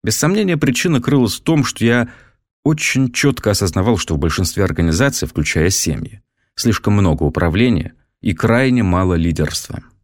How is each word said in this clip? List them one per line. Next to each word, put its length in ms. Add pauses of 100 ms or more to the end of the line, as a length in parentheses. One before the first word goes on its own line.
Без 140
сомнения, 400
причина 440
крылась 340
в 60
том, 220
что 220
я 240 (560)
очень 480
чётко 380
осознавал, 460
что 180
в 20
большинстве 480
организаций, 640
включая 420
семьи, 520 (340)
слишком 380
много 300
управления 680 (280)
и 120
крайне 500
мало 300
лидерства. 720 (200)